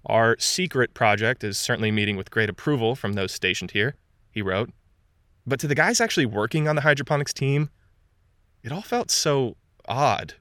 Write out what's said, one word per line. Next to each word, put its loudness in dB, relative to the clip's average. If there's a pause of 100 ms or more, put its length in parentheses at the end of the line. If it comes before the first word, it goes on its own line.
"Our 4
secret 0
project 2
is -4
certainly 0
meeting 0
with -10
great 0
approval 0
from -4
those -2
stationed -2
here," 0 (360)
he -8
wrote. -2 (760)
But -2
to -4
the 0
guys 2
actually 2
working -2
on 0
the -2
hydroponics 0
team, 0 (920)
it -12
all -8
felt -4
so 2 (300)
odd. 0